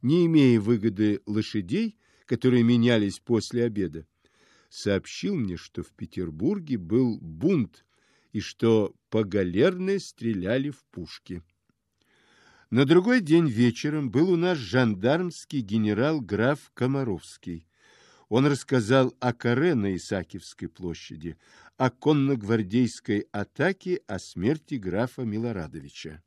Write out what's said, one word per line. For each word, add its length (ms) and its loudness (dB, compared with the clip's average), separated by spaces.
не 240 4
имея 340 6
выгоды 640 2
лошадей, 720 -4
которые 380 2
менялись 560 4
после 460 0
обеда, 420 -6
сообщил 680 -4
мне, 220 -4
что 260 -12
в 80 -16
Петербурге 840 -6
был 420 0
бунт 680 -2
и 80 -4
что 560 2
по 140 0
галерной 760 0
стреляли 720 -4
в 140 -18
пушки. 580 -14
На 160 4
другой 360 4
день 260 4
вечером 600 0
был 220 2
у 40 4
нас 220 0
жандармский 1000 -2
генерал 640 0
граф 520 -2
Комаровский. 920 -6
Он 180 4
рассказал 720 2
о 120 0
каре 440 0
на 200 0
Исаакиевской 760 -8
площади, 680 -12
о 140 2
конногвардейской 1400 0
атаке, 760 -4
о 100 -6
смерти 580 -4
графа 460 -4
Милорадовича. 1040 -8